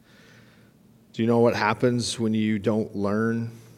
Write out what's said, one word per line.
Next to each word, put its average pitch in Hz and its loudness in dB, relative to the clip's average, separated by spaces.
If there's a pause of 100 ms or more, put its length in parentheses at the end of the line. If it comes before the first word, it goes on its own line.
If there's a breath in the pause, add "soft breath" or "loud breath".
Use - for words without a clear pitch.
(1120 soft breath)
Do 113 -4
you 113 0
know 120 4
what 117 4
happens 110 0
when 110 0
you 110 0
don't 107 -2
learn 113 -2 (260 loud breath)